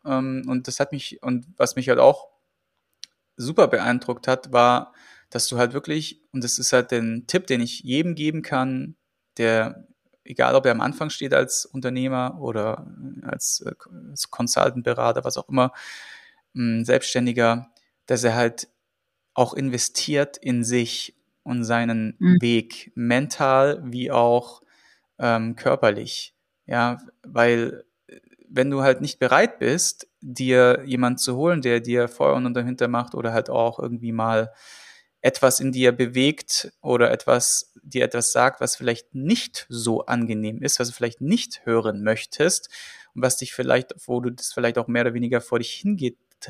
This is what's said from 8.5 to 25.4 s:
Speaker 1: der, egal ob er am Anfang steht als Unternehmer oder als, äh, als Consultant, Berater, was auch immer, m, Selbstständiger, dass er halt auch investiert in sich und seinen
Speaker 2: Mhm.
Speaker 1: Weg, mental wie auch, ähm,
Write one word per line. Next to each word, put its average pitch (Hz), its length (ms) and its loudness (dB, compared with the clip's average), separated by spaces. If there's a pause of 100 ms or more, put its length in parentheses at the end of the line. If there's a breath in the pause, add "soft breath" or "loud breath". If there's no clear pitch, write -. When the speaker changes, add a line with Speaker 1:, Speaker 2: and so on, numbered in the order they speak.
Speaker 1:
der, 113 480 0 (380)
egal 123 320 0
ob 135 100 4
er 123 60 4
am 113 80 -2
Anfang - 300 -4
steht - 220 -4
als 135 320 2
Unternehmer 127 760 -4
oder 110 460 -4 (360)
als, - 420 -6
äh, - 80 -8 (380)
als - 200 -10
Consultant, 120 540 0
Berater, 120 400 -2
was 123 140 -6
auch - 100 -12
immer, 131 240 0 (840 loud breath)
m, 117 300 -2
Selbstständiger, 120 840 0 (360)
dass 123 180 0
er 113 100 4
halt 117 340 0 (680)
auch 123 200 2
investiert 139 840 -2
in 123 260 -2
sich 120 520 -2 (280)
und 123 200 -4
seinen 113 560 -2
Speaker 2:
Mhm. 180 200 8
Speaker 1:
Weg, 117 560 0
mental 135 880 2
wie 123 260 -6
auch, 120 500 2 (560 soft breath)
ähm, 113 380 -2